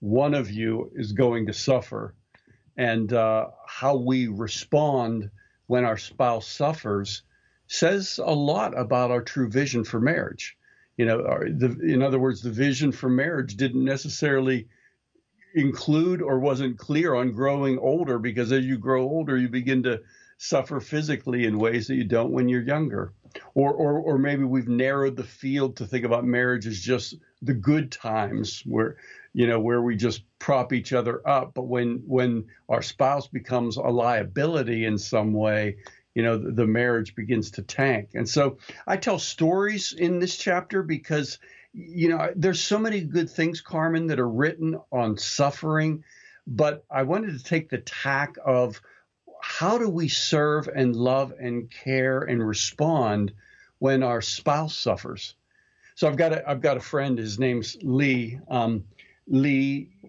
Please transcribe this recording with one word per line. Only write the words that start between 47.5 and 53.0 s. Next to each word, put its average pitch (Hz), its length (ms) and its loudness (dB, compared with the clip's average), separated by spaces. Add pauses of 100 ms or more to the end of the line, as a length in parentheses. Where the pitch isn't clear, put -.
the 127 100 -4
tack 139 560 -2 (100)
of 123 340 2 (680)
how 202 320 0
do 226 120 0
we 165 180 0
serve 151 680 0
and 127 220 2
love 127 420 0
and 120 320 -6
care 131 520 0
and 117 260 -2
respond 110 840 0 (460)